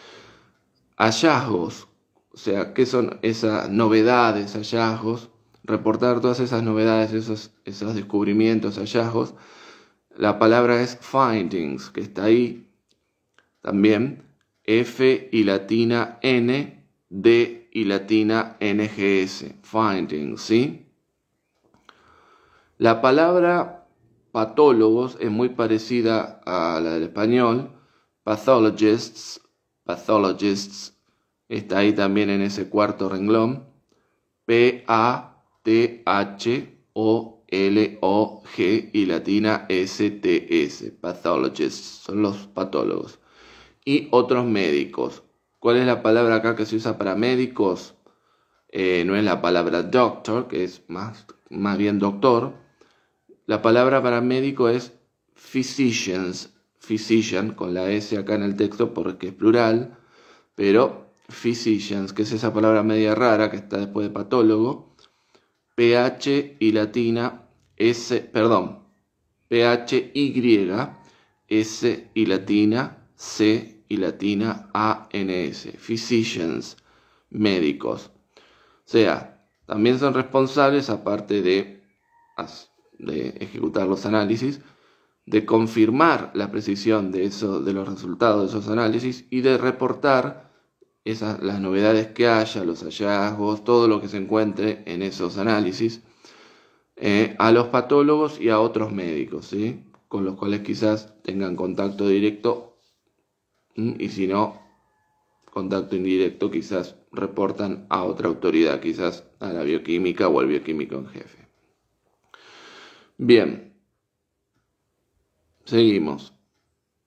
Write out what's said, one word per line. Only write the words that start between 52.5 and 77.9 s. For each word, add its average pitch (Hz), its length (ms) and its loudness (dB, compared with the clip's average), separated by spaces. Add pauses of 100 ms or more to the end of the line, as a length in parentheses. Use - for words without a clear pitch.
La 107 160 -2
palabra 127 400 4
para 120 180 0
médico 131 480 0
es 123 240 -2 (420)
physicians, 107 1200 -4 (240)
physician, 107 760 -2
con 90 180 -6
la 92 180 -2
S 104 280 -2
acá 101 160 -2
en 101 80 -2
el 101 140 -2
texto 107 360 -2
porque 90 360 -8
es 95 40 -12
plural, 113 640 2 (560)
pero 101 600 2 (160)
physicians, 101 800 -4
que 107 100 -4
es 104 100 -4
esa 113 200 -2
palabra 107 300 4
media 107 320 2
rara 110 360 2
que 101 60 -10
está 101 220 -6
después 101 280 -4
de 98 60 -8
patólogo, 110 840 0 (800)
P 120 220 4
H 139 640 -2
y 110 120 4
latina 117 760 -2 (280)
S, 117 440 0
perdón, 110 600 0 (680)
P 117 160 4
H 120 480 0
Y, 120 580 2 (800)
S 110 640 -2
y 110 140 2
latina, 107 880 0
C - 760 -2
y 104 80 -4
latina, 98 800 -4
A 107 380 -2
N 95 340 -4
S, - 320 -12
physicians, 110 1000 -4 (540)
médicos. 90 800 0 (260)